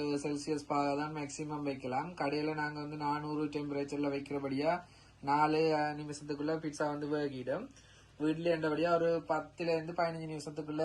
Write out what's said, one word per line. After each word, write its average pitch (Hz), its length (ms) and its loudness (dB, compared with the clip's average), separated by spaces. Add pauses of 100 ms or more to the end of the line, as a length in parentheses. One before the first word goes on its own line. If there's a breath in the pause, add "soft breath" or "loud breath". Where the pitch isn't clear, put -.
(220)
செல்சியஸ் 147 500 -2
பாக 143 220 2
தான் 151 220 -2
மேக்சிமம் 147 460 -6
வைக்கலாம். 135 520 -2
கடையில 151 400 0
நாங்க 151 260 -4
வந்து 147 160 -6
நானூறு 151 480 0
டெம்பரேச்சர்ல 143 680 -2
வைக்கிறபடியா 143 580 0 (500 loud breath)
நாலு, 151 380 4 (140)
அஹ், 151 240 2
நிமிஷத்துக்குள்ள 147 640 -4
பீட்சா 151 240 -2
வந்து 147 220 -2
வேகிடும். 143 580 -2 (520 loud breath)
வீட்ல 160 380 2
என்றபடியா 156 380 4
ஒரு 165 340 4
பத்துல 165 480 0
இருந்து 160 160 -2
பதினஞ்சு 165 400 0
நிமிஷத்துக்குள்ள 151 520 -4